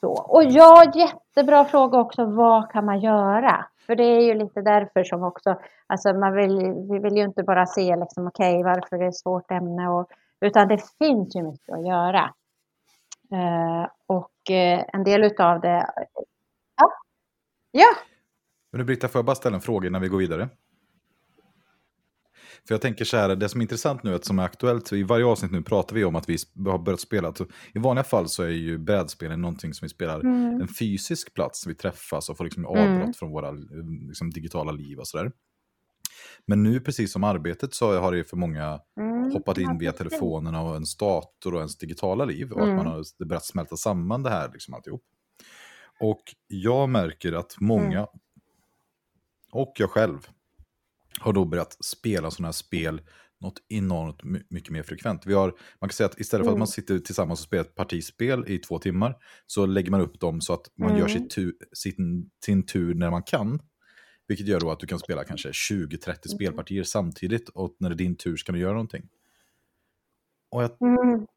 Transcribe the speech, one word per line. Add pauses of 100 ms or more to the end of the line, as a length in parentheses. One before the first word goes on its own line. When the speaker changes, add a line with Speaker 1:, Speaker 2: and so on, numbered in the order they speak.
Speaker 1:
Så.
Och
ja,
jättebra
fråga
också,
vad
kan
man
göra? (200)
För
det
är
ju
lite
därför
som
också, (260)
alltså,
man
vill, (340)
vi
vill
ju
inte
bara
se,
liksom,
okej,
varför
är
det
ett
svårt
ämne
och, (320)
utan
det (180)
finns
ju
mycket
att
göra. (1000)
Eh, (180)
och,
eh,
en
del
utav
det, (880)
ja. (800)
Ja. (840)
Speaker 2:
Men
du,
Britta,
får
jag
bara
ställa
en
fråga
innan
vi
går
vidare? (2250)
För
jag
tänker
så
här,
det
som
är
intressant
nu,
att
som
är
aktuellt,
så
i
varje
avsnitt
nu
pratar
vi
om
att
vi
sp-,
har
börjat
spela.
Så (280)
i
vanliga
fall
så
är
ju
brädspelen
någonting
som
vi
spelar
Speaker 1:
Mm.
Speaker 2:
en
fysisk
plats,
vi
träffas
och
får
liksom
Speaker 1:
Mm.
Speaker 2:
avbrott
från
våra, (580)
liksom,
digitala
liv
och
sådär. (1120)
Men
nu,
precis
som
arbetet,
så
har
det
ju
för
många (200)
Speaker 1:
Mm.
Speaker 2:
hoppat
in
Speaker 1:
Ja,
Speaker 2:
via
Speaker 1:
precis.
Speaker 2:
telefonerna
och
ens
dator
och
ens
digitala
liv,
och
att
Speaker 1:
Mm.
Speaker 2:
man
har, (140)
det
börjat
smälta
samman
det
här,
liksom,
alltihop. (960)
Och (240)
jag
märker
att
många,
Speaker 1:
Mm. (1500)
Speaker 2:
och
jag
själv, (920)
har
då
börjat
spela
såna
här
spel (400)
något
enormt
my-,
mycket
mer
frekvent.
Vi
har, (340)
man
kan
säga
att
istället
för
att
Speaker 1:
Mm.
Speaker 2:
man
sitter
tillsammans
och
spelar
ett
partispel
i
två
timmar, (300)
så
lägger
man
upp
dem
så
att
man
gör
Speaker 1:
Mm.
Speaker 2:
sitt
tu-, (200)
sin, (140)
sin
tur
när
man
kan. (640)
Vilket
gör
då
att
du
kan
spela
kanske
tjugo,
trettio
Speaker 1:
Mm.
Speaker 2:
spelpartier
samtidigt,
och
när
det
är
din
tur
ska
du
göra
någonting. (1400)
Och
jag,
Speaker 1:
Mm. (100)